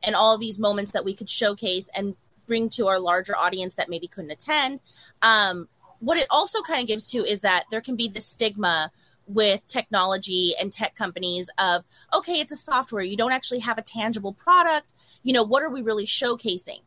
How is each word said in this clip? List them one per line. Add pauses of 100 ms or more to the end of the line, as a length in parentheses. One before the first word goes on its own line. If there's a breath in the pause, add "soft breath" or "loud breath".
and
all
these
moments
that
we
could
showcase
and (320)
bring
to
our
larger
audience
that
maybe
couldn't
attend. (400 soft breath)
Um, (300)
what
it
also
kind
of
gives
to
is
that
there
can
be
this
stigma (360 soft breath)
with
technology
and
tech
companies
of, (280 soft breath)
"Okay,
it's
a
software.
You
don't
actually
have
a
tangible
product. (300 soft breath)
You
know,
what
are
we
really
showcasing?"